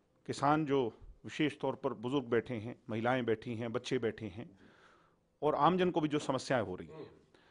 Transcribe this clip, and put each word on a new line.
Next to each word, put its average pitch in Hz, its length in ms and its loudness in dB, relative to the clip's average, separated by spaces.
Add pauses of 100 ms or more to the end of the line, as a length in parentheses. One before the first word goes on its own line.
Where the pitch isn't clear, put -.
(260)
किसान, 151 400 2
जो 131 320 0 (260)
विशेष 139 360 -2
तौर 135 140 -2
पर 123 180 -4
बुजुर्ग 123 340 -2
बैठे 117 280 2
हैं, 113 220 -8 (140)
महिलाएं 117 340 2
बैठी 113 300 0
हैं, 113 180 -6
बच्चे 123 260 -2
बैठे 113 280 -2
हैं, 104 320 -12 (840)
और 151 120 2
आमजन 180 360 6
को 170 100 0
भी 151 80 2
जो 147 100 0
समस्याएं 131 440 0
हो 92 140 -4
रही 82 120 -12
हैं, - 220 -14 (400)